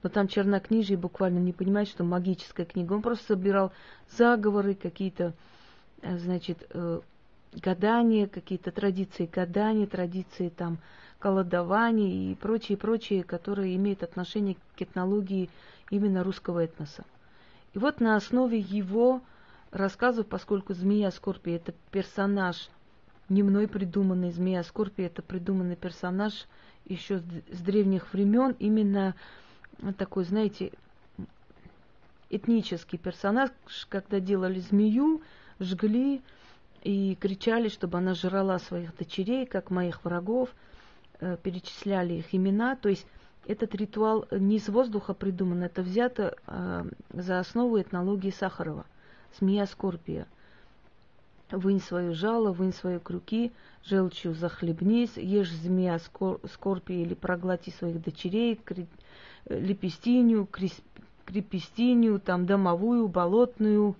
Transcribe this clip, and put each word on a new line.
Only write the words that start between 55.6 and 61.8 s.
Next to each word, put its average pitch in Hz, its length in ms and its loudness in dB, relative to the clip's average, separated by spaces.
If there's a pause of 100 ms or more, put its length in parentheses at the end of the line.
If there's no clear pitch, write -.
скор-, - 500 -6
Скорпия, 180 540 -4
или 170 140 -4
проглоти 180 560 -4
своих 170 300 -6
дочерей, 208 540 -2
кре-, 180 320 -10 (580)
э, - 140 -4
лепестиню, 208 840 2
крес-, - 360 -6 (440)
крепестиню, 214 960 2